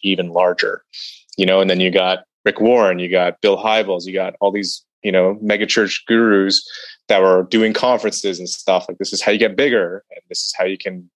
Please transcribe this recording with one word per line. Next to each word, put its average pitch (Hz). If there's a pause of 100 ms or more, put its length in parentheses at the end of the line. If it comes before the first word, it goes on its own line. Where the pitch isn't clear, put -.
even 90
larger," 90 (540)
you 95
know. 95
And 95
then 90
you 92
got 92 (260)
Rick 101
Warren, 107
you 90
got 90
Bill 101
Hybels, 101
you 92
got 92
all 98
these, 101 (200)
you 101
know, 92
mega 104
church 104
gurus 104 (400)
that 98
were 92
doing 110
conferences 107
and 90
stuff. -
Like, 90
"This -
is 98
how 104
you 107
get 107
bigger, 104
and -
this -
is -
how 92
you 95
can" 90